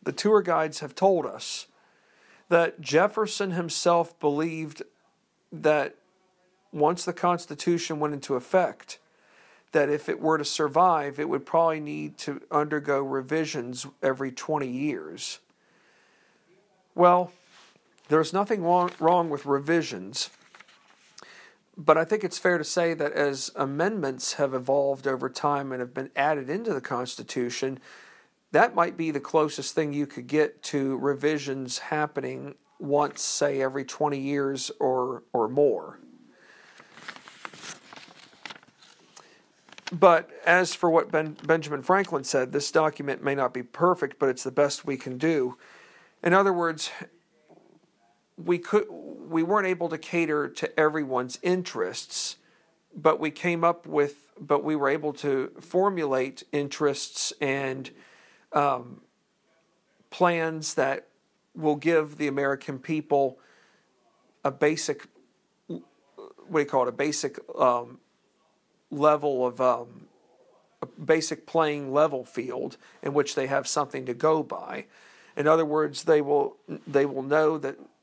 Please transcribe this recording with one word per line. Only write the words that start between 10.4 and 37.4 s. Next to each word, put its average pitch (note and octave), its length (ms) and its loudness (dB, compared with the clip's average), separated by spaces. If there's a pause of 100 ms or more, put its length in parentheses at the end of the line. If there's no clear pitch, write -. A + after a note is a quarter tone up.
survive, D3 760 2
it D3+ 80 -4
would C#3+ 180 -2
probably E3 320 2
need D3+ 400 -10
to C#3 220 -8 (100)
undergo D3 520 0
revisions C3+ 840 -4 (160)
every C3+ 300 -2
twenty C#3+ 360 -4
years. B2 720 -6 (1600)
Well, F3 340 6 (800)
there's D#3 240 2
nothing G3+ 300 0
wrong, F3 360 2
wrong E3+ 320 4
with C#3+ 140 -6
revisions, C#3 840 -2 (1500)
but D#3 220 4
I D#3+ 80 2
think G#3+ 180 -2
it's - 140 -6
fair F3+ 180 2
to D#3 80 -2
say E3 300 0
that D3+ 180 -4
as C#3 420 -2
amendments D3 800 -2
have C#3 200 -2
evolved C3+ 520 0
over C3+ 220 -2
time C#3 440 -2
and B2+ 80 -6
have B2 120 -8
been C3+ 240 -8
added C#3+ 320 0
into G#3 240 -4
the C#3 80 -2
Constitution, B2 1000 -6 (720)
that A#3+ 220 4
might E3+ 220 0
be D#3+ 140 -4
the C#3+ 100 -2
closest - 540 -2
thing D3+ 180 -2
you D3 140 -2
could C3 200 -12
get D3 360 0
to C3+ 340 -2
revisions C3+ 840 -2
happening C#3 760 -6 (240)
once, D3 420 0
say, C#3 400 0
every C3 240 -2
twenty C#3+ 360 -2
years C#3 500 -2 (100)
or, B2+ 420 0 (120)
or A2+ 140 2
more. B2 500 2 (4000)